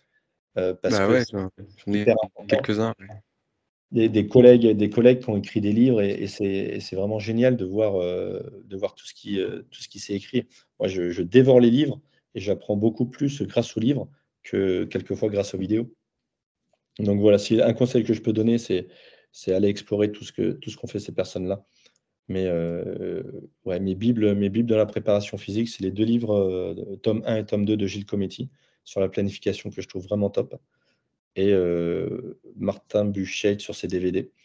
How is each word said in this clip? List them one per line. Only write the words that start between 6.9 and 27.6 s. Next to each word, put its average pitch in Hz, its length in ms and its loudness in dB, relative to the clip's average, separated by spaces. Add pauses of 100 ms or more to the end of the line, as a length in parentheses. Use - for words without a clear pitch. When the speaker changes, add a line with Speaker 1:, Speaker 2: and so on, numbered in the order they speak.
Speaker 1:
vraiment 104 240 -2
génial 113 360 2
de 98 80 -6
voir, 101 300 0
euh, 92 460 -4 (240)
de 98 120 -14
voir 98 200 -6
tout - 100 -20
ce - 80 -18
qui, 101 240 -6
euh, - 320 -4
tout - 120 -20
ce - 60 -16
qui 104 120 -20
s'est 101 140 -6
écrit. 110 340 -4 (320)
Moi, 98 80 0
je, 90 220 -4
je 87 120 -4
dévore 127 380 6
les 120 100 6
livres 135 300 0 (340)
et 110 60 -8
j'apprends 101 360 -4
beaucoup 113 300 0
plus 143 360 -6
grâce 104 340 -4
aux 110 40 -2
livres 127 280 -2 (340)
que 92 420 -2
quelquefois 95 440 -4
grâce 101 260 -4
aux 92 40 -6
vidéos. 107 360 -4 (1040)
Donc 101 220 0
voilà, 104 180 6
si 110 220 0
un 117 120 4
conseil 123 300 2
que 113 120 0
je 107 60 -4
peux 113 120 -2
donner, 113 260 2
c'est, 92 300 -4 (420)
c'est - 240 -4
aller 101 140 2
explorer 104 420 -2
tout 104 140 -14
ce - 80 -16
que, 95 200 -2
tout - 180 -12
ce - 60 -14
qu'ont 92 120 -12
fait 101 100 -8
ces - 140 -10
personnes-là. 95 520 -6 (640)
Mais, 95 200 -4
euh, 87 760 -4 (420)
ouais, 92 140 -4
mes 95 160 -2
bibles, 107 400 2
mes 101 140 0
bibles 113 200 0
de 110 60 2
la 107 120 4
préparation 104 520 -2
physique, 110 300 -4
c'est - 160 -8
les 92 80 -2
deux 104 120 -2
livres, 117 300 0
euh, 95 600 -2
tome 110 300 -2
un 113 100 -2
et 110 100 -4
tome 104 180 -2